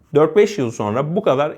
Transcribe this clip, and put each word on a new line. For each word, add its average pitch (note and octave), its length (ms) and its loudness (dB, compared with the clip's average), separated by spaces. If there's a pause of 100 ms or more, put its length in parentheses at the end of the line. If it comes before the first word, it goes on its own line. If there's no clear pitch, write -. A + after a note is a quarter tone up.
(160)
dört D#3 200 4
beş G3+ 220 2
yıl B2 140 -2
sonra B2 440 -4
bu G3+ 60 -2
kadar D3 360 0